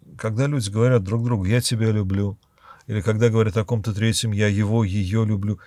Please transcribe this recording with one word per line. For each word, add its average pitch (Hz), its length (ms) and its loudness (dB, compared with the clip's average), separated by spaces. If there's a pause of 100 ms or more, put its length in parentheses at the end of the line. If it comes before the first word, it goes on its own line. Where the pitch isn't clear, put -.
(180)
когда 110 280 -2
люди 135 240 -2
говорят 117 340 2
друг 117 200 -2
другу: 117 220 0
«Я 117 160 2
тебя 110 300 0
люблю», 101 460 -2 (500)
или 107 120 -2
когда 110 300 2
говорят 110 260 2
о 110 80 0
ком-то 110 300 -2
третьем: 110 380 0
«Я 104 160 2
его, 107 360 2
её 101 400 0
люблю», 104 420 -2